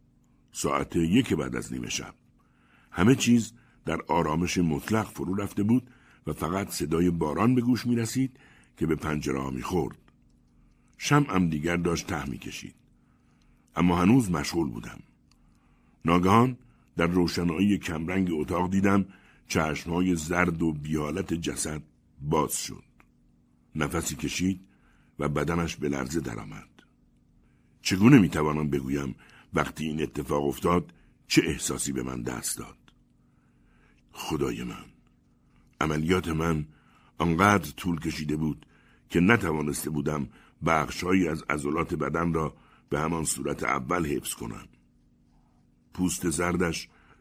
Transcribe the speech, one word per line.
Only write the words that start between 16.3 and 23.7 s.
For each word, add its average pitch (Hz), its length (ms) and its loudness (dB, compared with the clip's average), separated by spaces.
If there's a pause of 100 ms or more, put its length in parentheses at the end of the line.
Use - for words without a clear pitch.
در 85 100 2
روشنایی 87 680 2
کمرنگ 87 540 -2
اتاق 85 400 -2
دیدم 98 340 4 (420)
چشم‌های 85 680 0
زرد 85 460 0
و 82 100 2
بی‌حالت 78 640 -4
جسد 78 480 -6 (400)
باز 73 360 0
شد. - 260 -10 (920)